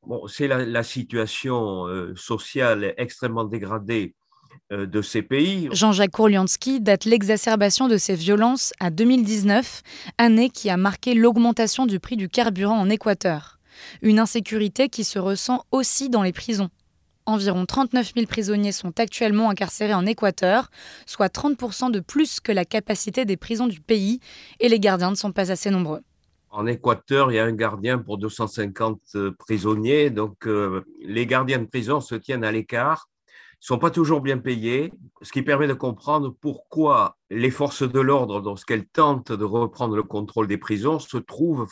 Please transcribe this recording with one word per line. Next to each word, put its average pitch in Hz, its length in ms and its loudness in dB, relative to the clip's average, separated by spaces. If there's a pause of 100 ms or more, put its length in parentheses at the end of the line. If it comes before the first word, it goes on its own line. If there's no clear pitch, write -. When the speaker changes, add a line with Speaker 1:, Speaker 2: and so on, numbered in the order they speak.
Speaker 1:
bon, 117 220 -10
c'est 139 220 -4
la, 127 160 0
la 117 180 -2
situation, 110 1040 -4
euh, 92 280 -6
sociale 110 840 -2
extrêmement 117 480 -6
dégradée, 104 680 -6 (560)
euh, 101 140 -6
de 101 160 -2
ces 104 220 -4
pays. 165 480 0
Speaker 2:
Jean-Jacques 202 400 2
Kourlianski 214 680 2
date 202 260 2
l'exacerbation 220 800 2
de 220 100 4
ces - 160 0
violences 208 640 2
à 180 120 0
deux 175 120 0
mille 247 200 6
dix-neuf, 208 580 0 (380)
année 233 300 6
qui - 200 -6
a 180 80 0
marqué 202 380 0
l'augmentation 233 720 4
du 196 120 0
prix - 180 -6
du 190 120 -4
carburant 214 480 0
en 190 120 2
Équateur. 190 720 -2 (440)
Une 214 160 6
insécurité 220 720 0
qui 220 140 -6
se - 140 -2
ressent 196 540 -2
aussi 269 380 0
dans 226 120 2
les 185 120 0
prisons. 202 360 -2 (560)
Environ 196 400 0
trente-neuf 247 500 -2
mille 233 120 0
prisonniers 208 440 0
sont 180 280 -6
actuellement 220 500 2
incarcérés 202 460 -2
en 180 100 2
Équateur, 214 640 2 (380)
soit 190 220 0
trente 294 280 -2
pour 233 160 -6
cent 254 160 -2
de 214 100 0
plus 294 400 0
que - 120 -4
la 185 120 2
capacité 214 600 -2
des 190 120 0
prisons 233 300 -4
du 175 140 -4
pays, 220 380 0 (400)
et 240 100 4
les 202 100 4
gardiens 185 300 2
ne 202 60 -2
sont 196 160 -4
pas 190 200 -2
assez 196 200 -2
nombreux. 170 300 -2 (500)
Speaker 1:
En 104 160 -4
Équateur, 120 640 2
il 113 40 0
y 110 40 4
a 113 60 4
un 117 80 0
gardien 110 440 -2
pour 101 220 -8
deux 104 100 -4
cent 107 180 -4
cinquante, 107 540 -4 (140)
euh, 98 240 -2
prisonniers, 110 720 0
donc, 107 340 -6
euh, 101 400 -2 (180)
les 113 220 -4
gardiens 131 340 0
de 113 60 -4
prison 127 360 -4
se 123 120 -12
tiennent 113 320 -6
à 107 60 0
l'écart, 120 580 -2 (520)
sont 120 180 -2
pas 165 120 2
toujours 160 280 2
bien 135 200 -2
payés, 123 520 -4 (300)
ce - 100 -20
qui 131 100 -2
permet 143 260 2
de 135 60 0
comprendre 135 680 -2
pourquoi 143 760 0 (140)
les 117 200 0
forces 139 400 -2
de 131 120 0
l'ordre, 123 400 2
lorsqu'elles 101 440 -4
tentent 143 460 2
de 107 140 -2
reprendre 113 500 -2
le 107 80 0
contrôle 104 440 -4
des 98 100 -2
prisons, 120 420 -2
se - 160 -12
trouvent 131 560 -2